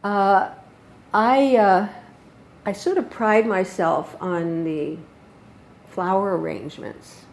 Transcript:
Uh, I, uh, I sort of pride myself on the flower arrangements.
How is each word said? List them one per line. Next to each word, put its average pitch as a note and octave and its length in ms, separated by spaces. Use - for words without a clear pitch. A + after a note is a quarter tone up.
Uh, G3 500
I, C4 440
uh, G3+ 320
I G#3 60
sort F4 260
of - 120
pride G#3+ 380
myself F#3 760
on E3+ 420
the D#3 340
flower F#3+ 480
arrangements. - 960